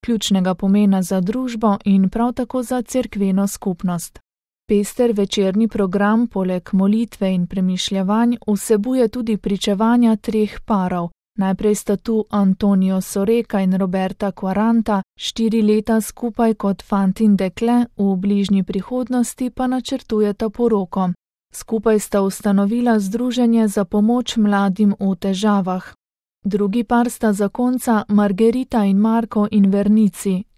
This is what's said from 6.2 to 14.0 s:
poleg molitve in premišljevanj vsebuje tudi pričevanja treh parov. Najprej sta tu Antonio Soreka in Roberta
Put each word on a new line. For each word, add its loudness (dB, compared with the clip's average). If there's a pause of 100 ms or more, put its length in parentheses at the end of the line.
poleg -4
molitve 0
in -2
premišljevanj 0 (100)
vsebuje 0
tudi -4
pričevanja 2
treh -2
parov. -2 (280)
Najprej 0
sta -2
tu -2
Antonio 2
Soreka -2
in 0
Roberta -2